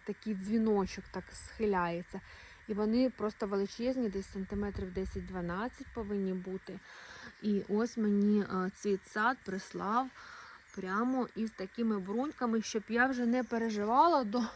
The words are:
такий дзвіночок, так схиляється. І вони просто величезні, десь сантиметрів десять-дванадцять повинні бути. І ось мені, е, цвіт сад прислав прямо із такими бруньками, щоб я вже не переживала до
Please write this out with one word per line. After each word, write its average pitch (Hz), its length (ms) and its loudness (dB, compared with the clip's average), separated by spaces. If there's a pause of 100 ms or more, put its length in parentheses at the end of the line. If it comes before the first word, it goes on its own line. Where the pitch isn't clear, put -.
такий 214 300 -6
дзвіночок, 202 800 2
так 190 200 -6
схиляється. 180 920 -2 (460)
І 220 60 -2
вони 220 360 4
просто 214 380 -4
величезні, 233 600 0
десь 196 220 -6
сантиметрів 196 600 -4
десять-дванадцять 185 1000 -4
повинні 202 400 -2
бути. 185 460 -6 (640)
І 202 280 2
ось 220 280 0
мені, 208 440 6
е, 185 340 0
цвіт 196 320 0
сад 233 380 2
прислав 196 640 -2 (680)
прямо 220 600 0
із 214 160 -2
такими 214 480 -2
бруньками, 226 600 0
щоб 208 280 -4
я 233 180 4
вже 247 180 0
не 247 180 4
переживала 233 800 4
до 220 180 0 (140)